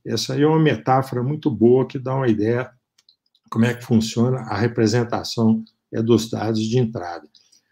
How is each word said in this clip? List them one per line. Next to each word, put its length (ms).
Essa 300
aí 80
é 40
uma 120
metáfora 640
muito 280
boa 360
que 120
dá 180
uma 120
ideia 420
como 160
é 100
que 100
funciona 560
a 160
representação, 1080
é, 100
dos 260
dados 320
de 180
entrada. 500